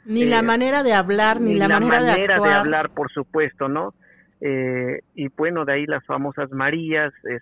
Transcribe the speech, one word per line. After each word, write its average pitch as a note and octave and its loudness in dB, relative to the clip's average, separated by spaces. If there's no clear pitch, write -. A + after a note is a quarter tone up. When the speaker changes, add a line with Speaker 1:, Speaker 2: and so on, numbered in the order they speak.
Speaker 1:
Ni A3+ 0
la A#3+ 2
Speaker 2:
eh, A3+ 0
Speaker 1:
manera B3+ 0
de A#3+ 2
hablar, G#3 2
ni A3 2
Speaker 2:
ni G3+ 2
Speaker 1:
la G3 2
Speaker 2:
la G#3 4
Speaker 1:
manera A#3+ 4
de B3 2
Speaker 2:
manera G3 2
de G3 4
Speaker 1:
actuar. G3+ 4
Speaker 2:
hablar, D#3 0
por C#3+ -6
supuesto, D3 -4
¿no? E3 -4
Eh, B2+ -4
y C#3+ -6
bueno, D#3 -2
de C#3 0
ahí D3 -2
las D3+ -4
famosas C#3 -6
Marías, D3+ -2
eh, A#2+ -6